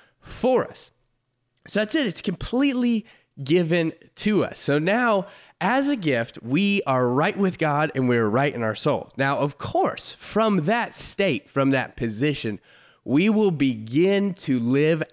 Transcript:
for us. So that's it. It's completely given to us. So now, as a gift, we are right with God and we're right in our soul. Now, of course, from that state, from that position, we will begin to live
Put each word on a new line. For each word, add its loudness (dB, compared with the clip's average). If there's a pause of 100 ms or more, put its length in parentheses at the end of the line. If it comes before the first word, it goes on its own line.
(200)
for 0
us. -14 (760)
So -2
that's -2
it. 2
It's -6
completely 0 (360)
given 2 (240)
to 2
us. -6
So 0
now, 0 (340)
as 0
a 0
gift, -2
we 2
are 2
right 0
with 0
God 0
and 0
we're 4
right 2
in -4
our -2
soul. -2
Now, 0
of -2
course, -2
from 0
that -2
state, -2
from 2
that -2
position, -4 (440)
we 4
will 4
begin 0
to -2
live 2 (100)